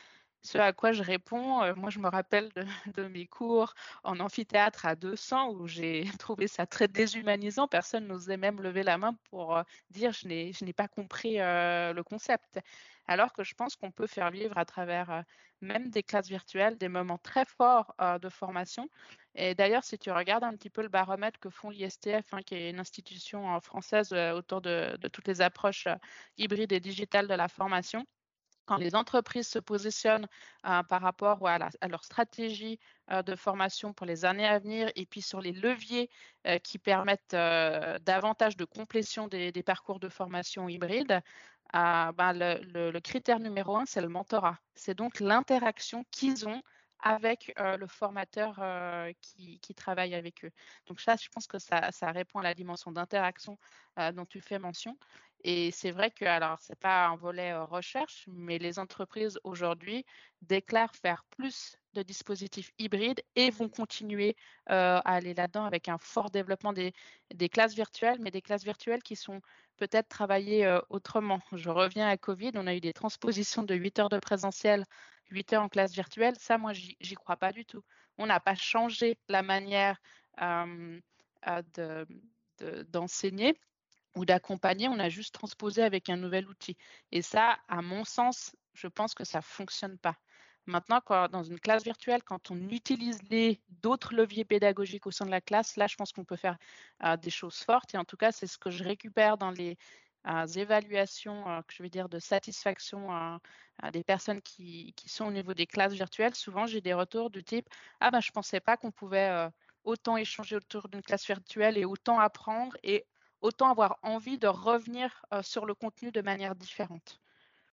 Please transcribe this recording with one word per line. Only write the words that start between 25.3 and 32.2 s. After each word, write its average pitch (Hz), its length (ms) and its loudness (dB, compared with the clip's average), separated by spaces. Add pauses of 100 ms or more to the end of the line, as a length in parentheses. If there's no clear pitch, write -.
approches, 185 480 2
euh, 170 60 0 (420)
hybrides 208 360 0
et 185 80 4
digitales 196 460 0
de 196 80 0
la 175 140 2
formation, 196 560 -2 (600)
quand 208 100 2
les 175 180 2
entreprises 240 540 2
se - 100 -4
positionnent, 214 720 0 (380)
euh, 180 180 4
par 180 180 0
rapport 190 460 2
à 170 100 4
la, 165 120 -4 (100)
à 185 80 -2
leur 170 160 -8
stratégie, 220 760 -4 (320)